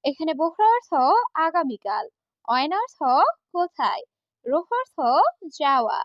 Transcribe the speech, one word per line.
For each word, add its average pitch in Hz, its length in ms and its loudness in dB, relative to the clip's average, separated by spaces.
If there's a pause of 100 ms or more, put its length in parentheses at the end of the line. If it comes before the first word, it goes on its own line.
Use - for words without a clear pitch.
এখানে 311 300 -4
বোখরা 330 360 0
অর্থ 480 220 0 (440)
আগামীকাল, 269 680 -2 (420)
অয়ন 262 260 0
অর্থ 453 260 -6 (520)
কোথায়, 320 520 -2 (420)
রুহ 302 280 -2
অর্থ 508 240 -4 (560)
যাওয়া 262 520 0